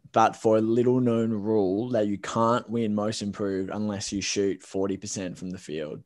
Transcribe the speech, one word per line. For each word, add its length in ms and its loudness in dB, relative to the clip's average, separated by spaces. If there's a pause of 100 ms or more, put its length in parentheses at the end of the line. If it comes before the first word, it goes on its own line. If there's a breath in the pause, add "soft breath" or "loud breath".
(120)
but 240 6
for 220 4
a 20 6
little 400 4
known 320 2
rule 580 0
that 160 2
you 120 -2
can't 500 0
win 260 -2
most 280 -2
improved 500 -4
unless 400 -4
you 100 -2
shoot 400 -2
forty 340 -4
percent 420 -8
from 120 -10
the 80 -10
field. 480 -8